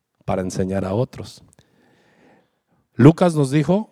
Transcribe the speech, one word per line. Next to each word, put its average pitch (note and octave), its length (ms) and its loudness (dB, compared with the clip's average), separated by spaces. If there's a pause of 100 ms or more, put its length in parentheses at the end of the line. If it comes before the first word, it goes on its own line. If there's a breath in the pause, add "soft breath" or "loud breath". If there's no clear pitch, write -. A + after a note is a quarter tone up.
(240)
para F#2+ 180 -6
enseñar F#2 420 -6
a F#2+ 100 -8
otros. - 480 -8 (1600 soft breath)
Lucas E3 340 6
nos C#3+ 160 -2
dijo, E3 420 -2